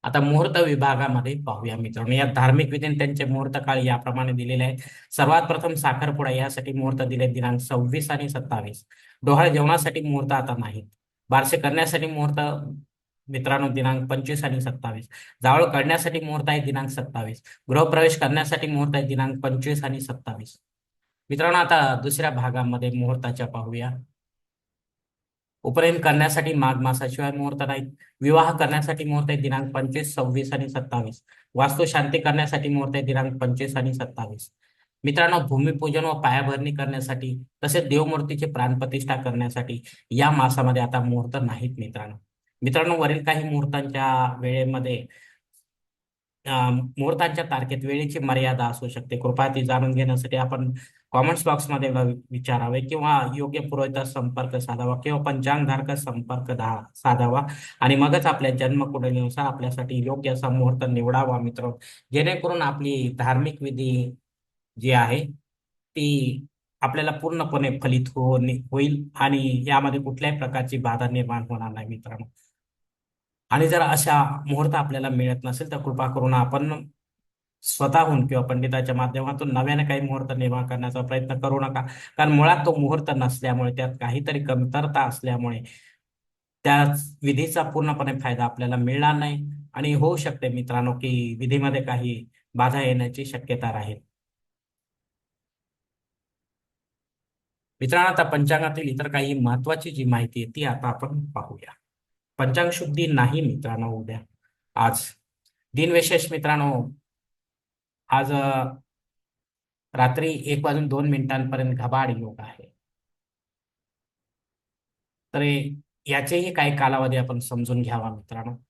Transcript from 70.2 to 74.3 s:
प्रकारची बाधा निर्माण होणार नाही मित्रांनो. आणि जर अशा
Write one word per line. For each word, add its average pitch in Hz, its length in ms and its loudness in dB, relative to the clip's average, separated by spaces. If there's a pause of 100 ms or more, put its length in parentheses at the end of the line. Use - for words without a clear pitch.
प्रकारची 127 400 -4
बाधा 123 320 -2
निर्माण 120 400 -2
होणार 113 200 -6
नाही 110 180 -12
मित्रांनो. 113 380 -12 (1200)
आणि 156 180 4
जर 170 140 4
अशा 147 640 2